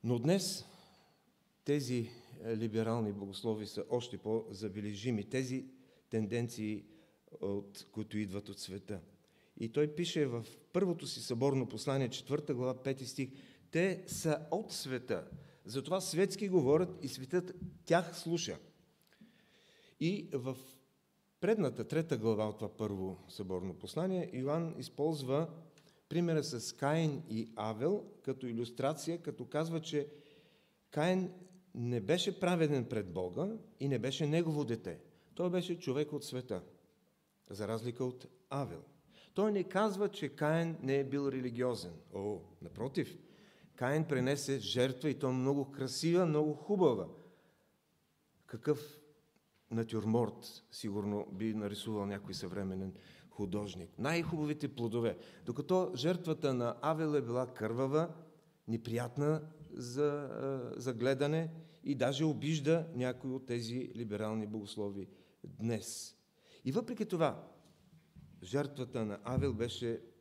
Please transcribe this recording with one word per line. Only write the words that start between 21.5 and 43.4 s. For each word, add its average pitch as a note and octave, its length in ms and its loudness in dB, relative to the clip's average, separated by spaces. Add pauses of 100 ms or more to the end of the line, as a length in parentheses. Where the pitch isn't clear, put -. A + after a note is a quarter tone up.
трета D#3+ 300 2
глава G#2+ 320 4
от G#2 100 -8
това - 180 -6
първо F#2+ 400 -2 (100)
съборно F#2 460 -4
послание, F3 600 -2
Йоан D3+ 440 0
използва C#3+ 720 0 (600)
примера E3 340 4
с - 320 -4
Каин D3+ 540 2
и A2 260 -2
Авел A2 500 0 (160)
като C3 260 -4
илюстрация, C3+ 760 -2
като B2 240 -8
казва, E3 360 0
че D3 260 -2 (840)
Каин F3+ 400 2 (440)
не A#2+ 260 0
беше F3+ 380 2
праведен D#3+ 460 4
пред G2+ 280 -2
Бога A2+ 440 -2 (220)
и C#3 80 0
не C3 120 2
беше C3+ 280 0
негово D#3 380 2
дете. F#2 340 -4 (340)
Той F3+ 160 0
беше F3 300 0
човек D3 340 0
от C#3+ 100 -4
света, A#2 400 -4 (840)
за G2 180 -4
разлика A#2 380 -2
от B2+ 220 -6 (220)
Авел. A2 340 -4 (500)
Той G#3+ 180 4
не G3 120 2
казва, G3+ 460 2
че D#3 200 -4
Каин D#3+ 520 2
не C3+ 140 2
е C#3 80 4
бил C#3 260 2
религиозен. B2 640 0 (200)
О, G2+ 260 -2 (220)
напротив, B2+ 560 -4 (580)